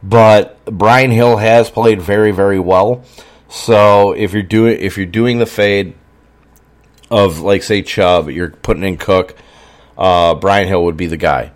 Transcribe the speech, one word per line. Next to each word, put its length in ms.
But 600
Brian 460
Hill 260
has 320
played 320
very, 300
very 280
well. 460
So 640
if 200
you're 100
doing, 380
if 160
you're 80
doing 340
the 80
fade 480
of, 300
like, 220
say, 200
Chubb, 480
you're 200
putting 340
in 120
Cook, 400
uh, 380
Brian 320
Hill 160
would 120
be 100
the 120
guy. 380